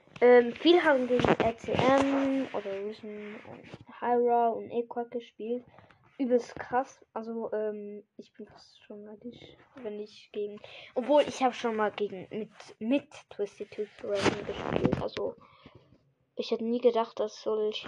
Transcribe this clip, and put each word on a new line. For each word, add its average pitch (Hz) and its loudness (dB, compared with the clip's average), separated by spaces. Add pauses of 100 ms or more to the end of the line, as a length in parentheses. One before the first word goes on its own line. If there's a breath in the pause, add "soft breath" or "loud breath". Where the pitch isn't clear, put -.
(220 soft breath)
Ähm, 240 8
viele 339 6
haben 269 4
gegen 247 4
R 226 2
C - -6
M 269 2
oder 202 -6
Risen 208 -10
und - -18
Hyra 240 4
und 208 -4
Equa 240 -4
gespielt. 233 -8 (540 soft breath)
Übelst 240 0
krass. - -4
Also, 226 -8
ähm, 208 -6 (140)
ich - -20
bin 208 -16
fast - -20
schon 208 -16
neidisch, 214 -16 (380)
wenn 214 -10
ich - -18
gegen, 208 -6 (360 loud breath)
obwohl, 269 4
ich 262 -2
hab 247 2
schon 226 -2
mal 208 0
gegen, 196 -6
mit, 214 -8 (300)
mit 262 0 (220)
Twisted - -8
Tooth 214 -8 (160)
Random 202 0
gespielt. - -2
Also, - -6 (1000 loud breath)
ich - -6
hätte 226 -2
nie 240 -2
gedacht, 226 2
dass 214 -6
solche 214 -2